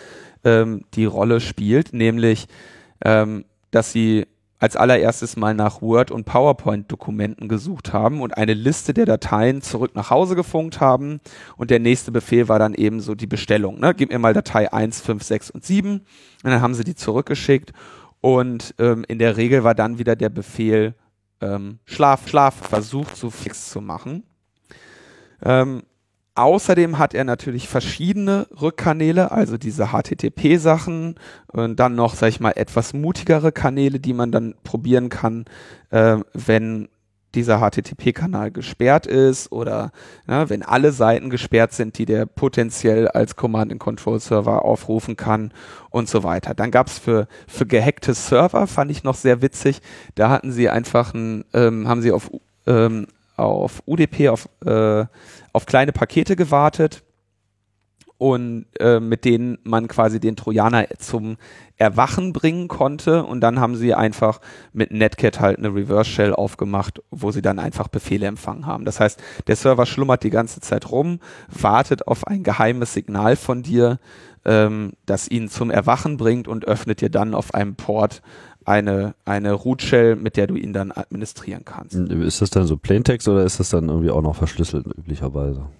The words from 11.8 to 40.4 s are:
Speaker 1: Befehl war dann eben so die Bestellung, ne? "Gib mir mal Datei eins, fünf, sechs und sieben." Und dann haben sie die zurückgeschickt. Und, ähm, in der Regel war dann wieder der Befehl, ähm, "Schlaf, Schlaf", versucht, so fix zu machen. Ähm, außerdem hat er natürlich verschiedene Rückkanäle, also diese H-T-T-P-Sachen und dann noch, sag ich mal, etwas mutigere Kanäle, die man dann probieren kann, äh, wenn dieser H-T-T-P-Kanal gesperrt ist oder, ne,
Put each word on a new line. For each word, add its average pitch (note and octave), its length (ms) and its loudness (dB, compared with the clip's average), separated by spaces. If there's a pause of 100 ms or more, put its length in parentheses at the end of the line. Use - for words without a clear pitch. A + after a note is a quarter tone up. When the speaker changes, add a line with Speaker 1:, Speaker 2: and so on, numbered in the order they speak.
Speaker 1:
Befehl A#2 380 2
war A2 80 6
dann G#2+ 160 2
eben G#2+ 260 0
so G#2+ 140 -8
die A2 140 -10
Bestellung, G#2 520 -2
ne? E3 160 4
"Gib C3+ 140 0
mir B2 80 -2
mal A2+ 160 4
Datei G#2 400 0
eins, A2 260 -2
fünf, G#2 220 -4
sechs - 300 -6
und - 120 -16
sieben." G3 380 -2 (420)
Und C3 60 -2
dann B2 120 4
haben B2 120 0
sie A#2 100 -4
die D#3+ 120 -8
zurückgeschickt. C3+ 760 0 (480)
Und, B2+ 600 0
ähm, A#2 280 0
in A2+ 120 -6
der A2+ 180 2
Regel B2 260 4
war A2+ 120 6
dann A2+ 240 -2
wieder A#2 160 0
der A2 140 -2
Befehl, A2 640 -2 (440)
ähm, G2+ 460 -8
"Schlaf, C#3 420 2
Schlaf", C#3+ 280 4
versucht, A2 600 -6
so A#2+ 140 -10
fix - 400 -14
zu - 100 -12
machen. G#2 440 -12 (1200)
Ähm, C3 400 0 (500)
außerdem E3+ 640 2
hat D3 160 0
er C3 100 -2
natürlich B2 440 -6
verschiedene G3 800 -2 (120)
Rückkanäle, D#3+ 720 0
also A2+ 260 0
diese A2 340 -4
H-T-T-P-Sachen D#3+ 1200 0 (320)
und A2+ 320 -4
dann B2 160 2
noch, A#2 200 2
sag A2+ 140 2
ich A2 100 -4
mal, A2 120 2
etwas - 420 -2
mutigere D#3 580 0
Kanäle, C#3 480 0
die B2+ 140 -4
man A#2+ 180 -2
dann A2+ 320 -2
probieren B2 460 0
kann, A2+ 360 -4 (440)
äh, A2 280 4 (160)
wenn A2 560 -2 (440)
dieser A#2 260 2
H-T-T-P-Kanal A2+ 920 -2
gesperrt C3 560 0
ist C3 440 2
oder, A2+ 400 -6 (360)
ne, C#3+ 220 -2